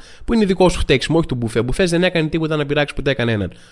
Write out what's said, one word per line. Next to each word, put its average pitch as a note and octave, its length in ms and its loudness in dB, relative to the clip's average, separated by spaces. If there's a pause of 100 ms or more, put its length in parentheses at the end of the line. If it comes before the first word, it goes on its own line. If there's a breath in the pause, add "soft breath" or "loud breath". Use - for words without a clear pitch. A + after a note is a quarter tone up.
(260 loud breath)
που A#3 80 0
είναι A3 120 4
δικό F#3 240 4
σου - 100 -2
φταίξιμο, D3 380 0
όχι E3 100 0
του C3+ 80 -4
μπουφέ. A#2 240 -2
Ο A2 40 0
μπουφές B2+ 260 0
δεν E3+ 140 2
έκανε F3 240 0
τίποτα D#3 280 -2
να D3 100 -2
πειράξει D3 280 -2
ποτέ C3+ 200 -2
κανέναν. A2 380 -2 (200 loud breath)